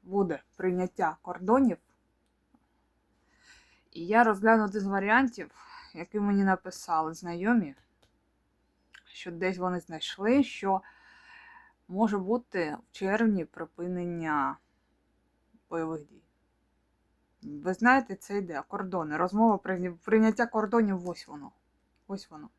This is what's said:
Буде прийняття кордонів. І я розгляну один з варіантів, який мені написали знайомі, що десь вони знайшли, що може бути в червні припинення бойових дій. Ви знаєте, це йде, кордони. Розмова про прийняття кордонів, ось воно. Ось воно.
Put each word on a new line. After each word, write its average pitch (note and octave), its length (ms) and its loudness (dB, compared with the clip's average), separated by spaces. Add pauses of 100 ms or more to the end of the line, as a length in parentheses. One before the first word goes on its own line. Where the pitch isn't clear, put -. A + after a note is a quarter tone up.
Буде F3+ 400 -2 (120)
прийняття F3+ 640 -2
кордонів. F#3 560 2 (2250)
І E3 140 -12
я G#3+ 180 6
розгляну A3 420 4
один G3+ 160 -4
з F#3+ 40 -4
варіантів, G3+ 680 0 (420)
який F3+ 280 -6
мені G3+ 220 2
написали F3+ 680 -2
знайомі, F3 640 0 (1300)
що - 260 -14
десь F3+ 260 -2
вони F3+ 220 -2
знайшли, G3+ 640 0
що F#3+ 380 -2 (1040)
може G3+ 300 0
бути F#3 600 -4 (120)
в - 60 -20
червні G3+ 500 0
припинення E3 1120 -4 (1120)
бойових D#3+ 380 -6
дій. - 180 -20 (1200)
Ви D3 280 -8
знаєте, B3 420 4
це G3+ 220 -8
йде, E3+ 300 -6
кордони. F3+ 500 -6
Розмова G3+ 400 4
про F3+ 360 -4 (100)
прийняття A3 420 4
кордонів, G#3 640 0
ось - 180 -12
воно. D3 240 -16 (560)
Ось G3 220 -12
воно. D3+ 300 -20